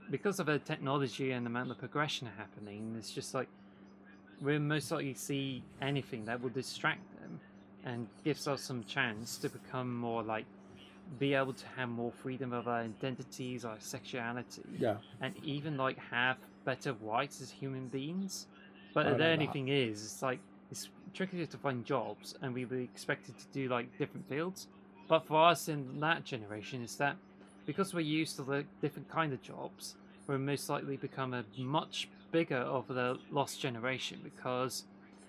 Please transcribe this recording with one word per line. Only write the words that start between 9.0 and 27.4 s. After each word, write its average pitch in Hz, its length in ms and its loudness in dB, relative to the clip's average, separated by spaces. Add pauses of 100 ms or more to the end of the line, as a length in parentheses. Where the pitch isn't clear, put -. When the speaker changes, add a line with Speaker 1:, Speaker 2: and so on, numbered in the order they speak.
Speaker 1:
to 147 100 -2
become 123 480 -4
more, 117 280 0
like, 110 220 -2 (720)
be 139 160 4
able 135 180 4
to - 160 -12
have 127 200 -2
more 117 220 -2
freedom 127 420 -4
of 117 140 0
our 120 140 4
identities, 123 840 -4
our 110 140 -6
sexuality, 120 840 -4 (160)
Speaker 2:
Yeah. 107 200 4 (220)
Speaker 1:
and - 240 -4
even, 147 320 -2
like, 131 220 2
have 123 400 4 (260)
better 131 300 0
rights 110 460 0
as 127 100 -10
human 131 380 -4
beings. 165 580 -4 (480)
But 151 120 6
Speaker 2:
I - 60 6
Speaker 1:
the 123 60 6
Speaker 2:
know 165 140 8
Speaker 1:
only 156 140 4
Speaker 2:
that. - 60 -2
Speaker 1:
thing 131 160 0
is, 113 360 4
it's - 180 -10
like, 127 180 2 (300)
it's - 180 -8 (240)
trickier 185 340 -2
to 139 120 -8
find 123 260 0
jobs, 110 560 0
and 127 140 -2
we 127 100 -2
were 123 140 -2
expected - 600 -4
to - 100 -16
do, 135 200 -2
like, 120 300 0
different - 300 -4
fields. 170 400 -4 (400)
But 160 180 6
for 156 180 8
us 170 240 8
in 143 320 -2
that 156 240 4
generation, 107 580 -4
is 113 140 -8
that 143 200 2 (500)